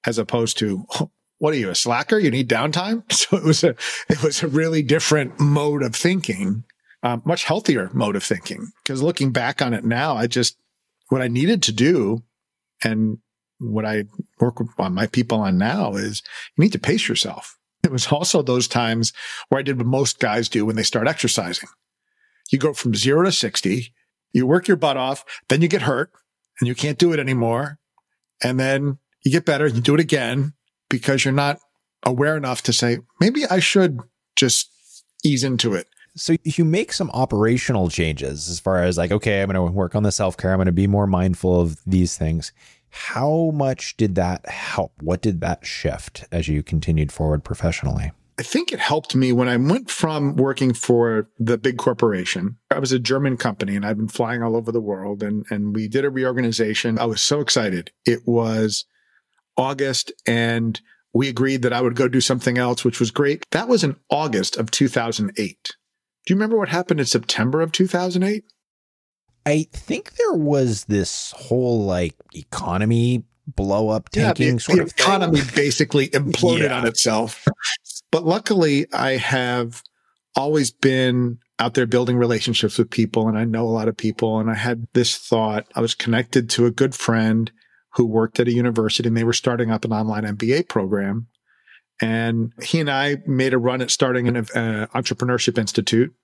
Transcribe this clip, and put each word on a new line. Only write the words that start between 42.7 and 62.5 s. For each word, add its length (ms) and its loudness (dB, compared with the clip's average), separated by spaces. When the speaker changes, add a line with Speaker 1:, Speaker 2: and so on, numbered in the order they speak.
Speaker 2:
How 600 -2
much 420 -4
did 200 2
that 320 -2
help? 520 -6
What 220 -2
did 200 0
that 220 -4
shift 680 -8
as 160 -2
you 160 -2
continued 480 0
forward 320 -2
professionally? 640 -4
Speaker 1:
I 60 -8
think 300 -2
it 80 -8
helped 340 -2
me 180 4
when 160 4
I 80 2
went 340 2
from 440 0
working 380 2
for 560 2
the 180 2
big 200 -2
corporation. 800 0
I 120 0
was 100 -2
a 80 2
German 380 0
company 400 -2
and 100 -4
I'd 120 -2
been 100 -2
flying 340 -2
all 140 -2
over 160 -4
the 80 0
world, 420 -6
and, 280 -4
and 220 -2
we 140 -2
did 180 0
a 60 0
reorganization. 880 -2
I 60 0
was 160 -2
so 200 0
excited. 520 -2
It 220 0
was 600 0
August 540 -2
and 540 0
we 160 2
agreed 340 0
that 100 2
I 100 0
would 120 0
go 140 2
do 120 2
something 380 0